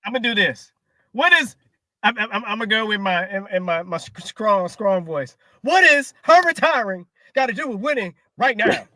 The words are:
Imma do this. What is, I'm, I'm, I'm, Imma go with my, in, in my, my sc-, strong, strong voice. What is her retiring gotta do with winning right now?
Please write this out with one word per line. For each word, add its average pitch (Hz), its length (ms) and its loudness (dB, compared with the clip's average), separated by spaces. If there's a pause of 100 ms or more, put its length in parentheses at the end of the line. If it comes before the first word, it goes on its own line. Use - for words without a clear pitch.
Imma 240 120 -4
do 233 160 -2
this. 180 360 -2 (400)
What 320 220 2
is, 311 220 2 (480)
I'm, 240 140 0
I'm, 214 140 -4
I'm, 214 120 -6
Imma 220 240 -6
go 220 180 0
with 208 160 -2
my, 185 280 -2
in, 196 220 -6
in 185 120 -2
my, 170 200 -2
my 175 140 -8
sc-, - 220 -12
strong, 202 480 -2
strong 190 380 -2
voice. 147 300 -8 (260)
What 349 220 4
is 294 300 4 (100)
her 330 200 8
retiring 254 640 0 (280)
gotta 262 200 0
do 277 160 -6
with 220 100 -6
winning 226 340 -4 (240)
right 233 200 0
now? - 380 0